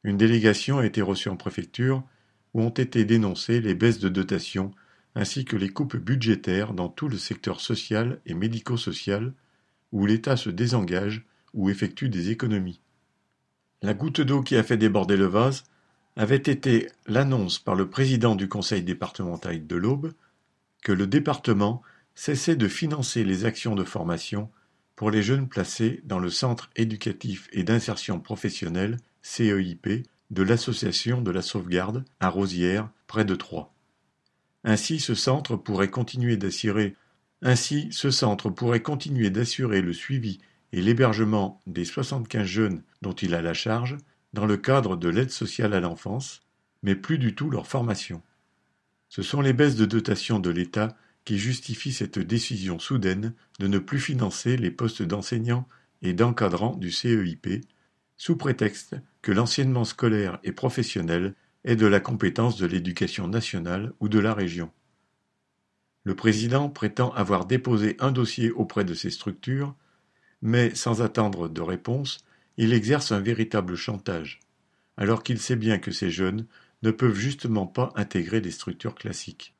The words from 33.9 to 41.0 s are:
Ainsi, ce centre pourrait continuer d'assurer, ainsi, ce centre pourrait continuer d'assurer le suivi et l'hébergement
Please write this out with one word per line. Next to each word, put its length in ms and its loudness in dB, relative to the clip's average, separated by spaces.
Ainsi, 340 0
ce 160 -2
centre 400 0
pourrait 340 0
continuer 460 0
d'assurer, 600 0
ainsi, 500 2
ce 200 0
centre 380 0
pourrait 320 0
continuer 480 0
d'assurer 520 0
le 120 -2
suivi 460 -6
et 80 0
l'hébergement 840 2